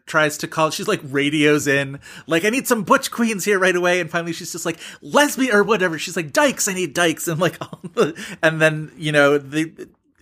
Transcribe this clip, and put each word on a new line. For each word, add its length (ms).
tries 320
to 100
call, 220
she's 180
like, 160
radios 640
in, 320
like, 180
"I 60
need 160
some 160
butch 300
queens 320
here 140
right 180
away." 240
And 100
finally 240
she's 180
just 140
like, 120
"Lesbian," 540
or 80
whatever. 360
She's 180
like, 180
"Dykes, 340
I 60
need 180
dykes." 360
And, 120
like, 180
<laughs> 40
all 180
the, 200
and 180
then, 380
you 140
know, 260
the 500